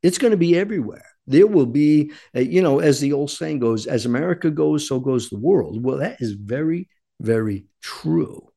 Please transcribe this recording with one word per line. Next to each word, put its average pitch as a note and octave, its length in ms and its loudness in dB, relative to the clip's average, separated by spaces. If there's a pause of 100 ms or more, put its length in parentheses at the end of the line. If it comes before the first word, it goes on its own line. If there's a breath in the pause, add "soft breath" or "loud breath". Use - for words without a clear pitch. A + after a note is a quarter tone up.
It's F3+ 160 2
gonna A3+ 200 2
be E3+ 200 4
everywhere. F#3+ 480 -6 (220)
There D3+ 180 6
will F3+ 220 4
be, D3 440 2 (240 loud breath)
uh, B2 40 -2
you D3 240 2
know, C#3+ 160 2
as D3 200 4
the C#3+ 140 0
old C#3+ 160 -2
saying D#3 300 -6
goes, A#2 260 0
"As A2+ 200 -2
America E3 440 -2
goes, D3+ 380 0
so C3 120 -2
goes B2+ 300 -2
the G#2 80 -8
world." A2+ 460 0
Well, C3 140 -2
that G3 220 -6
is A2+ 120 -4
very, C#3+ 580 -6 (300)
very G#2+ 480 -2 (140)
true. - 760 -4